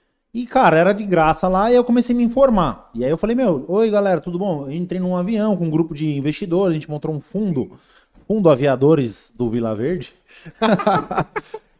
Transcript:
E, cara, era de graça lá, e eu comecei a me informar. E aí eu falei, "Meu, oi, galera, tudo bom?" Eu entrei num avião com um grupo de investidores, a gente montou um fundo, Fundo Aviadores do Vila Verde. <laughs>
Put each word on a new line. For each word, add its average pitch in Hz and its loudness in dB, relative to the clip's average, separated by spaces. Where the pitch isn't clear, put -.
E, 240 -8
cara, 190 4
era 185 4
de 208 -8
graça 165 2
lá, 196 2
e 247 4
eu 247 4
comecei 240 0
a - -2
me 240 0
informar. 226 2
E 117 -4
aí 131 0
eu 165 0
falei, 220 -2
"Meu, 180 0
oi, 214 0
galera, 202 2
tudo 175 -8
bom?" 170 -4
Eu 135 -10
entrei 175 -6
num 180 -2
avião 208 0
com 170 -2
um 160 -2
grupo 160 0
de 151 -2
investidores, 170 -2
a - 0
gente 156 -8
montou 151 -8
um 151 -6
fundo, 180 -4
Fundo 202 4
Aviadores 135 2
do 120 -2
Vila 113 -2
Verde. 139 -6
<laughs> - -2